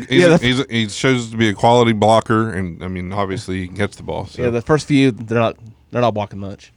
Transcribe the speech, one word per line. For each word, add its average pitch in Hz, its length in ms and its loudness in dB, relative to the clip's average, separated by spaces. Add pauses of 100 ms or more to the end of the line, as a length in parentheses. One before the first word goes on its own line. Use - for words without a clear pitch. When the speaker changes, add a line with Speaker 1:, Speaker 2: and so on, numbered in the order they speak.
Speaker 1:
he's - 40 -20 (120)
Speaker 2:
yeah, 180 60 6
Speaker 1:
a, 170 100 6
Speaker 2:
the 120 80 0
Speaker 1:
he's 123 140 2
a, 127 100 -2
he 113 200 -2
shows 120 420 -2
to 113 60 -8
be 113 120 4
a 101 60 0
quality 117 360 4
blocker, 110 600 2
and, 87 320 -8
I 90 40 -10
mean, 90 240 -8
obviously 95 500 -4
he 90 60 -8
gets 95 300 -6
the 92 60 -18
ball. 85 240 -8
So. - 160 -8
Speaker 2:
Yeah, 123 80 0
the 117 100 -4
first 151 260 0
few, 135 220 4
they're 113 300 -4
not, 113 180 -2 (320)
they're 120 120 -2
not 117 120 2
blocking 104 260 -8
much. 98 380 -14